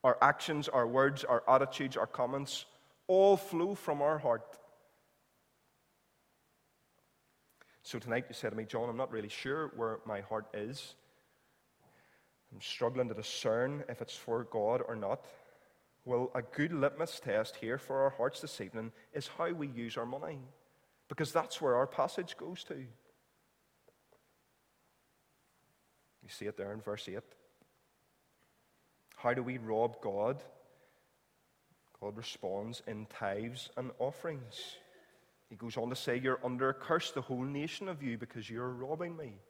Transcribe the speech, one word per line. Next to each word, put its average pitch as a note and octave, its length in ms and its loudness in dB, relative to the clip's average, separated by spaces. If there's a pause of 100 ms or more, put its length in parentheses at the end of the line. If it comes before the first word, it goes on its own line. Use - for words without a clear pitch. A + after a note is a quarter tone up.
Our B2 180 8
actions, D3 460 4
our B2 180 6
words, C3+ 380 4
our A#2+ 220 4
attitudes, C3 520 4
our A2 80 2
comments, C3+ 580 -4 (440)
all F#3+ 280 10
flow F3+ 380 0
from D3 260 0
our D3+ 160 6
heart. A#2+ 420 0 (3250)
So - 160 -8
tonight A#2+ 300 0
you A2+ 60 -12
say - 140 -4
to G#2+ 80 -4
me, A2 80 -2
"John, A#2 240 -2
I'm A#2 80 -4
not C3 140 -2
really G#2+ 180 -4
sure C#3+ 480 -2
where A2+ 300 -2
my G2+ 160 -4
heart G#2+ 320 -4
is. A2 400 -8 (1600)
I'm G2+ 120 -16
struggling B2 460 0
to A2 60 -4
discern B2 760 0
if A#2 100 -10
it's - 160 -8
for A#2 280 -2
God A2+ 420 2
or A2+ 100 -4
not." G#2+ 300 -2 (800)
Well, B2+ 280 2
a B2+ 60 0
good D3 320 -2
litmus D3 480 0
test A2 360 0
here A#2 200 -2
for C3+ 260 0
our C3+ 80 6
hearts C3 300 0
this - 200 -10
evening A2+ 320 -6 (200)
is C#3+ 160 -6
how E3+ 240 -2
we D3+ 160 -4
use A#2 300 -6
our A#2 80 -2
money, C#3+ 320 -6 (680)
because D3 220 -2
that's - 300 0
where C3 160 6
our C3+ 100 6
passage - 520 -2
goes F3+ 260 -10
to. D#3+ 100 -8 (3500)
You F2 60 -20
see - 180 -8
it G#2 100 -4
there G2+ 160 -4
in G#2+ 80 -6
verse G#2 260 -6
eight. G2 160 -6 (1900)
How B2 180 2
do B2+ 80 -2
we B2+ 160 -4
rob A2+ 420 0
God? G#2+ 420 0 (1600)
God G#2 160 -8
responds G#2+ 720 -6
in G#2+ 200 -8
tithes A2 720 -6
and B2+ 220 -6
offerings. C3 800 -6 (720)
He A2 80 -16
goes A2+ 200 -8
on A#2 140 -2
to B2+ 60 -4
say, B2 200 0
"You're B2+ 280 0
under B2+ 240 2
a C3+ 60 2
curse, - 380 0
the C3+ 100 -4
whole B2+ 200 -4
nation D3 460 -4
of D#3 140 -8
you, A#2+ 160 -4
because A2+ 320 -10
you're B2 180 -6
robbing D#3 480 -6
me." B2 220 -12 (120)